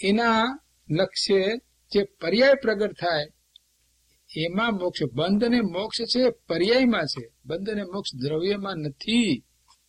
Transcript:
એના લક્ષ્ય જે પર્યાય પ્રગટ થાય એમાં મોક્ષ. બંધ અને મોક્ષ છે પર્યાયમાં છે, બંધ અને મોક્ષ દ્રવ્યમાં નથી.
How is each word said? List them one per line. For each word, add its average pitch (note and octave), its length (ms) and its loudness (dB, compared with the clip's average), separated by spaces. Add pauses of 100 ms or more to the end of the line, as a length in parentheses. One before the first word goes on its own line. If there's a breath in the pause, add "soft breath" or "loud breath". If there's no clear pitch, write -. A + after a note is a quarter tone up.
એના A3+ 540 2 (320)
લક્ષ્ય F#3+ 680 0 (360)
જે G3+ 120 2
પર્યાય A#3+ 500 2
પ્રગટ G#3+ 460 -2
થાય D#3+ 260 -2 (1120)
એમાં F#3 360 -2
મોક્ષ. F3+ 300 -4
બંધ D#3+ 420 0
અને A#3+ 160 4
મોક્ષ G3 400 -4
છે A#3+ 300 2
પર્યાયમાં G#3 760 2
છે, A#2+ 260 -10 (120)
બંધ F3+ 260 -6
અને G#3 140 -4
મોક્ષ F#3 300 -8
દ્રવ્યમાં F3+ 600 -4
નથી. E3 680 -2 (440)